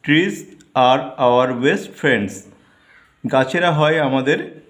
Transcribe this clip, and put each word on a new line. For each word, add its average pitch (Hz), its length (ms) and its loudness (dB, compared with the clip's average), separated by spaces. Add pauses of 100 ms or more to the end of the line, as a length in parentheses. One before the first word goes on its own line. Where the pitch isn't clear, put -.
Trees 151 300 0 (540)
are 135 140 2 (260)
our 123 200 2 (160)
best 180 240 0 (120)
friends, 110 320 0 (1000)
গাছেরা 170 360 0 (100)
হয় 156 160 2 (120)
আমাদের 135 300 0 (320)